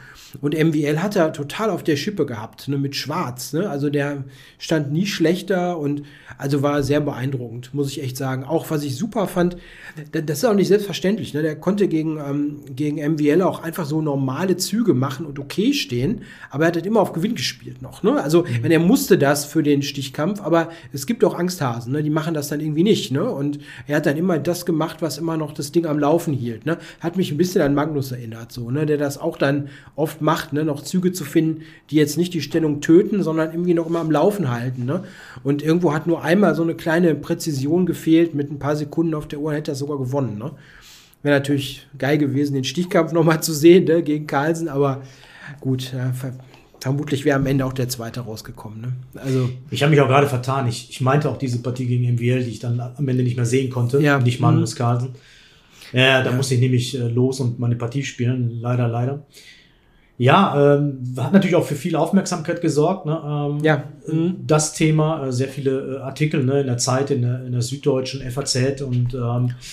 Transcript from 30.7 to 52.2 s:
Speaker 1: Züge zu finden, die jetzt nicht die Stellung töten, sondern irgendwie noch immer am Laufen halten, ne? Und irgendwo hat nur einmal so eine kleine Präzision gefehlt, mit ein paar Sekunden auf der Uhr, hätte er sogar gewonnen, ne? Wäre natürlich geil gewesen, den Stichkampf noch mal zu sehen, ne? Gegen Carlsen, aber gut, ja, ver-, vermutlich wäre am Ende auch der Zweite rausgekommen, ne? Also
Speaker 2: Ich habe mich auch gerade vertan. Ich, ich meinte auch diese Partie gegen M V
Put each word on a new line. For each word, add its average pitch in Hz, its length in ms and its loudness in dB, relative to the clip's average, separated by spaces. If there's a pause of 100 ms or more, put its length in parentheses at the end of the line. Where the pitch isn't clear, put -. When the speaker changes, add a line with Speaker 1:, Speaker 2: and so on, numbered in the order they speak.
Speaker 1:
Züge 185 280 0
zu 180 120 -8
finden, 160 380 0 (280)
die 143 60 -4
jetzt 151 220 4
nicht 180 160 0
die 165 80 -2
Stellung 147 400 0
töten, 196 420 4
sondern 160 280 -2
irgendwie 175 220 0
noch 165 140 0
immer 170 120 -2
am 156 120 -2
Laufen 165 400 2
halten, 123 340 -4
ne? 160 180 -2 (400)
Und 143 200 0
irgendwo 160 300 2
hat 156 140 -4
nur 165 160 0
einmal 170 320 4
so 160 80 0
eine 165 120 0
kleine 165 400 2
Präzision 160 720 0
gefehlt, 160 500 2
mit 143 160 -2
ein 143 80 -8
paar 143 160 -2
Sekunden 156 380 -2
auf 151 140 -6
der 147 120 -10
Uhr, 151 140 -2
hätte 147 180 -4
er 143 40 -4
sogar 143 220 -4
gewonnen, 123 400 -2
ne? 123 140 -8 (720)
Wäre 143 140 4
natürlich 135 500 -2 (100)
geil 135 200 0
gewesen, 139 380 0
den 135 80 -2
Stichkampf 170 480 0
noch 165 120 4
mal 156 180 4
zu 160 120 -4
sehen, 165 320 8
ne? 160 180 4
Gegen 151 240 -2
Carlsen, 165 420 0
aber 139 320 0 (580)
gut, 131 360 -4
ja, 127 180 -2
ver-, 127 200 -8 (460)
vermutlich 143 460 -2
wäre 147 100 4
am 139 100 0
Ende 131 180 0
auch 131 100 -4
der 127 160 -4
Zweite 117 320 -8
rausgekommen, 110 600 -14
ne? 127 120 -6 (200)
Also 131 380 -2 (180)
Speaker 2:
Ich - 140 -2
habe 151 80 4
mich 143 100 8
auch 135 60 6
gerade 135 180 6
vertan. 131 420 0
Ich, - 220 -6
ich - 100 -12
meinte 139 300 2
auch 113 80 -4
diese 123 240 -2
Partie 127 240 -4
gegen 123 200 2
M 123 120 2
V 120 60 -2